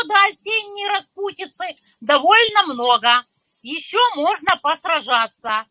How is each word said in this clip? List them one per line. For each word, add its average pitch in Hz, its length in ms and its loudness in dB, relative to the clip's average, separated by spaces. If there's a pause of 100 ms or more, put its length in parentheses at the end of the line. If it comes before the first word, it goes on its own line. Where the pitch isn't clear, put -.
до 415 60 0 (140)
осенней 403 600 -8
распутицы 381 840 -8 (260)
довольно 403 640 4
много. 240 580 2 (380)
Ещё 311 380 -6 (160)
можно 339 460 0
посражаться. 233 1080 -4